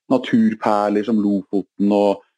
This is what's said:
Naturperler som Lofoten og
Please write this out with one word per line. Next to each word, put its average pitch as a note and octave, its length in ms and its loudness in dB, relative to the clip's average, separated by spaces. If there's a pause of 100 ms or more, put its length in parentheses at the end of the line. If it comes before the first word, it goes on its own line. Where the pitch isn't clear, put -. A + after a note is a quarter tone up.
Naturperler A2 960 0
som A2 160 0
Lofoten G2+ 720 -2
og G2+ 300 0 (140)